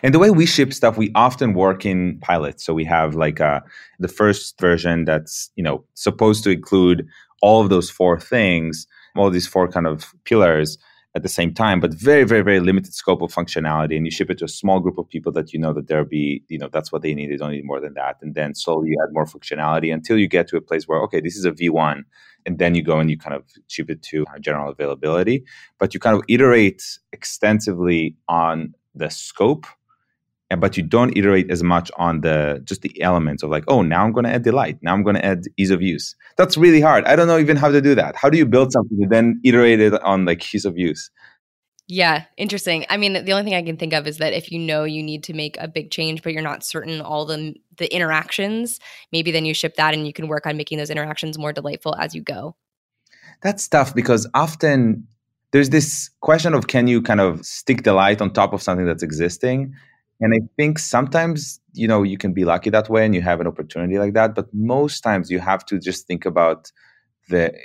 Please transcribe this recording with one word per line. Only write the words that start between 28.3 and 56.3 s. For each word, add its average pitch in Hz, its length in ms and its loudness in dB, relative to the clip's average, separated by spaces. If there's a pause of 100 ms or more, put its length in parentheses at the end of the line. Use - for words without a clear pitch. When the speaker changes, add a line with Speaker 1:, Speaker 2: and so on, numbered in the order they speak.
Speaker 1:
the 76 160 -6
scope, - 560 -4 (880)
and, 90 100 -2
but - 160 0
you 87 60 -2
don't 117 340 2
iterate 98 320 2
as 87 140 -2
much 87 340 0
on 85 240 -2
the, 73 440 -2
just - 180 -10
the - 180 -8
elements 82 400 0
of 76 80 -8
like, 76 180 -2
"Oh, 131 140 4
now 85 220 2
I'm 113 80 2
gonna 117 180 -2
add 117 140 -2
delight. 113 400 0
Now 85 100 0
I'm 101 80 0
gonna 101 220 0
add 92 220 -2 (120)
ease 95 140 2
of 90 100 2
use." 87 340 -4 (220)
That's 180 180 2
really 160 260 8
hard. 147 240 6
I 143 100 6
don't 170 120 4
know 165 120 4
even 151 180 4
how 143 140 4
to 143 100 6
do 139 140 4
that. 78 200 0
How 135 140 2
do 156 80 4
you 156 80 6
build 127 260 4
something 117 300 0
and 98 100 2
then 117 320 4
iterate 120 360 6
it 107 140 6 (100)
on, 95 220 2
like, 87 280 -2
ease 101 120 -4
of 87 120 -4
use? 85 320 -4 (800)
Speaker 2:
Yeah, 175 380 0 (100)
interesting. 190 540 -6
I 196 80 -2
mean, 202 160 -2
the 185 180 -4
only 202 120 0
thing 208 100 -4
I 180 100 -2
can 165 140 -8
think 160 160 -6
of 151 120 -2
is 151 120 -8
that 156 160 -2
if - 180 -8
you 170 80 -8
know 156 240 -4
you 156 180 -6
need 151 240 -10
to 175 80 -12
make 151 260 -10
a 160 80 -12
big 156 240 -10
change, 160 320 -6
but 165 100 -6
you're 160 80 -8
not 151 220 -8
certain 160 360 -10
all 151 260 -8
the, 156 300 -10 (220)
the - 160 -6
interactions, 196 880 -4 (340)
maybe 165 180 -4
then 160 140 -2
you 156 80 -4
ship 156 240 -6
that 156 160 2
and 151 120 -4
you 147 60 -8
can 156 160 -12
work 151 180 -6
on 151 120 -6
making 151 200 -8
those 147 120 -8
interactions 151 480 -8
more 151 160 -8
delightful 147 420 -6
as 160 180 -6
you 165 80 -12
go. 143 340 -12 (840)
Speaker 1:
That's 202 260 -4
tough 143 280 2
because 117 380 0
often 139 760 0 (440)
there's 139 180 6
this 151 400 0 (100)
question 160 340 2